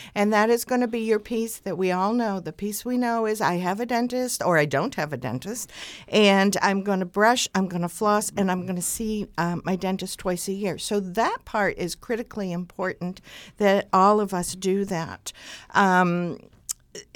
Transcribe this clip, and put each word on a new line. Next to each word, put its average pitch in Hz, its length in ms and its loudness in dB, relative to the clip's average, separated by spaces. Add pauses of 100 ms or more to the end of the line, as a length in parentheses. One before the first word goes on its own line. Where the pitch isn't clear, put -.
(140)
and 208 200 2
that 214 160 4
is 233 160 2
gonna 247 200 0
be 233 140 -4
your 220 180 2
piece 226 420 -4
that 175 180 -6
we 185 120 2
all 185 220 2
know. 226 260 0
The 160 140 -8
piece 208 320 -6
we 247 140 -2
know 233 260 0
is 214 160 0
I 175 140 4
have 180 260 0
a 240 60 -4
dentist 247 580 -2
or 165 140 4
I 151 80 4
don't 151 300 0
have 151 180 -4
a - 20 -4
dentist, 135 560 -8 (340)
and 196 540 6
I'm 196 220 2
gonna 190 240 -2
brush, 220 480 2
I'm 190 120 2
gonna 175 220 -2
floss, 208 480 0
and 190 140 2
I'm 180 160 -2
gonna 180 160 -4
see, 214 440 -4 (120)
um, 170 260 -2
my 180 120 0
dentist 190 420 -4
twice 180 300 -4
a 196 40 -2
year. 196 240 -4
So 208 240 -2
that 220 460 0
part 202 320 -2
is 175 160 -4
critically 214 580 -6
important 180 680 -6 (340)
that 202 340 4
all 202 300 6
of 196 140 -2
us 175 200 -2
do 190 300 0
that. 165 480 -6 (380)
Um, 175 680 2 (760)